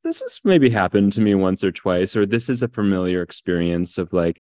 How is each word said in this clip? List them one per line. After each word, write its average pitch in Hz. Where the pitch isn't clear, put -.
this 330
has 523
maybe 165
happened 101
to 113
me 104
once 95
or 95
twice," 92
or 104
this 117
is 123
a 120
familiar 92
experience 85
of, 87
like, 85